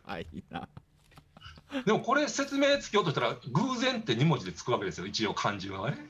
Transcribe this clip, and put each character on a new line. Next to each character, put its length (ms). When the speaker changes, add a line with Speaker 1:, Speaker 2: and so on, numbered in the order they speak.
Speaker 1:
怖 160
い 60
な。 180
Speaker 2:
で 80
も 80
こ 140
れ 140
説 280
明 220
つ 120
け 60
よ 60
う 20
と 60
し 40
た 60
ら、 160
偶 260
然 220
っ 20
て 120
二 100
文 140
字 80
で 60
つ 100
く 100
わ 60
け 80
で 60
す 80
よ、 60
一 200
応 80
漢 240
字 100
は 220
ね。 80